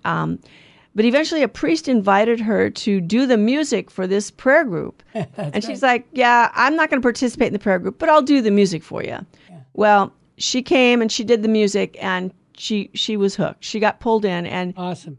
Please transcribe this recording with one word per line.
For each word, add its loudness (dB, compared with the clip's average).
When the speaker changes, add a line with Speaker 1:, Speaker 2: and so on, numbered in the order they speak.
Speaker 1:
um, -4
but 2
eventually 0
a 0
priest -4
invited 2
her 0
to -2
do 0
the 2
music 0
for -6
this -2
prayer 2
group. -8
Speaker 2:
<laughs> -20
That's -8
Speaker 1:
And -6
she's -10
Speaker 2:
right. 2
Speaker 1:
like, -20
"Yeah, 4
I'm 2
not 0
gonna 0
participate 0
in -4
the -4
prayer 0
group, -6
but -2
I'll 6
do 2
the 2
music 2
for -10
you." -10
Speaker 2:
Yeah. -20
Speaker 1:
Well, 2
she -4
came 2
and -2
she -6
did 2
the 0
music, 0
and -6
she, -6
she -4
was 0
hooked. -4
She -8
got -2
pulled 0
in, -4
and -6
Speaker 2:
Awesome. -10